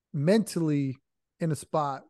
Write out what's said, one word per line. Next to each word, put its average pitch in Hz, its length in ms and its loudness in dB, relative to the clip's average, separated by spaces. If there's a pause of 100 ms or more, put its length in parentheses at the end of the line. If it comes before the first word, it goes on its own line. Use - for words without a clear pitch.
(120)
mentally 151 840 2 (400)
in 165 140 0
a 139 40 -2
spot 143 540 -4